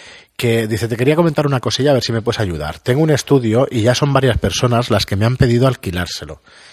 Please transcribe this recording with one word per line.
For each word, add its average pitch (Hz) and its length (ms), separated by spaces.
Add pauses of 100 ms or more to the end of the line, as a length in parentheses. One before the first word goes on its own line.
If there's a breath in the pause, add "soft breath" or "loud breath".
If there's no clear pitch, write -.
(360 loud breath)
que 113 300
dice, 110 220
"Te 113 80
quería 127 180
comentar 160 320
una 135 140
cosilla, 131 320
a - 20
ver 120 80
si - 80
me 113 100
puedes 110 200
ayudar. 78 400
Tengo 131 220
un 160 80
estudio 127 600
y 113 120
ya 120 120
son 143 180
varias 127 240
personas 120 540
las 107 160
que 104 80
me 104 120
han 127 100
pedido 123 320
alquilárselo. 87 720 (300 loud breath)